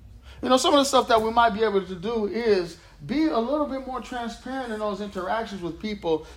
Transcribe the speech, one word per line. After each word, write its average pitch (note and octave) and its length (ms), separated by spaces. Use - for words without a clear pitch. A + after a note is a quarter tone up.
You B3 60
know, B3+ 80
some E4+ 160
of C#4 60
the C4+ 60
stuff C4 240
that A3+ 120
we A3 100
might A#3 200
be G#3 120
able G3+ 220
to F#3 100
do G#3+ 320
is G3+ 520
be D4 220
a A#3+ 120
little C4+ 280
bit C4 200
more B3+ 140
transparent B3 720
in G#3+ 60
those G#3 240
interactions G3 580
with E3 180
people. E3+ 480